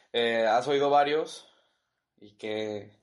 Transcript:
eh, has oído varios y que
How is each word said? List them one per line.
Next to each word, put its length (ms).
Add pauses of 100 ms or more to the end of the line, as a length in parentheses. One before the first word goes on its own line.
(120)
eh, 360
has 200
oído 220
varios 580 (720)
y 120
que 580 (140)